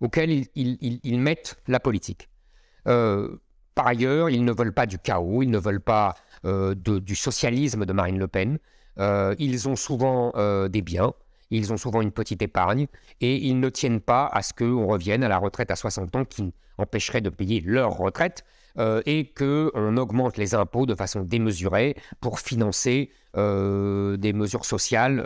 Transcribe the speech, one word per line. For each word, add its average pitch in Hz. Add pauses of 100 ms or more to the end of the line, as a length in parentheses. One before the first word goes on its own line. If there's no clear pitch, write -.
auquel 160
ils, 139
ils, 123
ils, 123
ils 123
mettent 147 (100)
la 127
politique. - (580)
Euh, 104 (340)
par 127
ailleurs, 135
ils 120
ne 120
veulent 113
pas 123
du 92
chaos, 95
ils 131
ne 110
veulent 98
pas, 104 (300)
euh, 98
de, 98
du 98
socialisme 120
de 92
Marine 95
Le 95
Pen. 110 (400)
Euh, 101
ils 127
ont 135
souvent, 127
euh, 101
des 98
biens, 87 (360)
ils 110
ont 110
souvent 113
une 107
petite 107
épargne, 101 (340)
et 123
ils 127
ne 135
tiennent 120
pas 127
à 101
ce -
qu'on 120
revienne 101
à 117
la 95
retraite 98
à 90
soixante 98
ans 131
qui 98 (240)
empêcherait 110
de 104
payer 92
leur 107
retraite, 127 (340)
euh, 110
et 147
qu'on 139
augmente 127
les 107
impôts 117
de 113
façon 98
démesurée 104 (240)
pour 117
financer, 120 (260)
euh, 101
des 101
mesures 104
sociales, 120